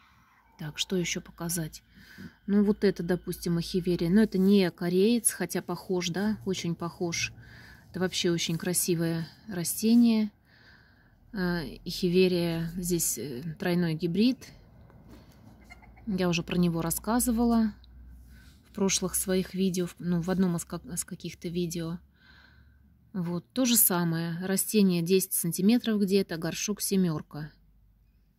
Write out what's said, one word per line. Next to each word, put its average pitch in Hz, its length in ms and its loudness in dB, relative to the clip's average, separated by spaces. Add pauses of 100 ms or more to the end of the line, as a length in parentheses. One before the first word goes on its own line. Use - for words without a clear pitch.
(580)
Так, 151 200 -10
что - 180 -2
ещё 175 240 -2
показать? 170 640 -8 (640)
Ну, 202 180 4
вот 208 200 0
это, 190 180 2
допустим, 175 560 -2
эхиверия. 175 520 0
Но 208 120 6
это 214 160 0
не 190 320 6
кореец, 190 640 2
хотя 175 300 -4
похож, 180 480 -4
да, 202 340 -2
очень 175 300 -2
похож. 170 580 -6 (580)
Это - 100 -6
вообще 180 300 0
очень 165 280 0
красивое 165 680 -2 (220)
растение. 220 800 2 (1040)
Э, 175 300 -2 (220)
эхиверия 170 920 2
здесь, 175 420 -2
э, 123 240 -8 (160)
тройной 175 360 0
гибрид. 185 440 0 (1700)
Я 185 220 0
уже 170 140 0
про - 140 -4
него 170 260 2
рассказывала 226 880 0 (960)
в - 60 -20
прошлых 190 420 -2
своих 185 380 -2
видео, 185 320 0
в, - 120 -12
ну, 175 220 0
в 170 100 -4
одном 180 260 2
из - 80 -6
как-, - 220 -12
из - 180 -8
каких-то - 440 -10
видео. 170 500 -4 (1120)
Вот, 175 400 -4
то 262 120 0
же 240 120 4
самое. 170 680 0
Растение 190 580 2
десять 185 300 2
сантиметров 208 680 2
где-то, 190 360 0
горшок 165 440 -4
семёрка. 156 680 -2 (880)